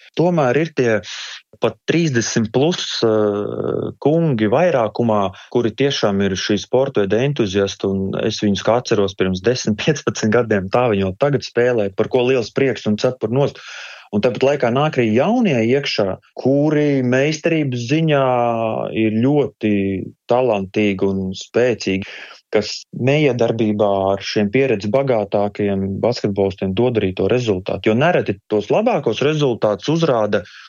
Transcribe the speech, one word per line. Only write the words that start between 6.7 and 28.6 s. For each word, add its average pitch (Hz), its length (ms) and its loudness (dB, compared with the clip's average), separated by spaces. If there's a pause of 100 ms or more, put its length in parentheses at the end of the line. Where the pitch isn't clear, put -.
veida 104 160 2
entuziasti, 101 640 0
un 98 400 -2
es 107 160 -4
viņus 101 240 0
kā 113 160 4
atceros 98 320 0
pirms 92 320 -2
desmit, 113 320 0
piecpadsmit - 560 -2
gadiem, 110 400 0
tā 123 160 2
viņi 98 160 2
jau 95 100 -4
tagad 143 300 0
spēlē, 117 480 0
par 104 140 0
ko 123 180 2
liels 127 240 0
prieks 131 400 -2
un 104 60 0
cepur 113 340 -2
nost. 135 320 0 (500)
Un 104 80 0
tāpat 120 220 0
laikā 131 320 2
nāk 151 240 0
arī 113 160 2
jaunie 190 400 2 (160)
iekšā, 113 480 0 (160)
kuri 147 720 2
meistarības 139 840 0
ziņā 151 340 2 (640)
ir 110 320 0
ļoti 107 800 0 (240)
talantīgi 104 800 0
un 95 240 -2
spēcīgi, 101 720 -2 (480)
kas - 300 -2 (180)
miedarbībā 117 920 2 (260)
ar - 20 -2
šiem 104 320 -2
pieredzi 113 400 0
bagātākajiem 101 1120 -2
basketbolistiem 98 720 -2
dod 120 240 0
arī 95 160 0
to 95 160 0
rezultātu. 101 560 -2
Jo 110 80 4
nereti 131 460 0 (100)
tos 104 240 0